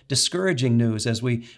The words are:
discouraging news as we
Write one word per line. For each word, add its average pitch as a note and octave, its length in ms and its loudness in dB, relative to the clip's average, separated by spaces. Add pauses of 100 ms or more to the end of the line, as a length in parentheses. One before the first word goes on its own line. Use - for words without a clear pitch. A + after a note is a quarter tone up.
discouraging C3 680 0
news A2+ 280 0
as A2+ 160 -2
we A#2+ 240 -2 (120)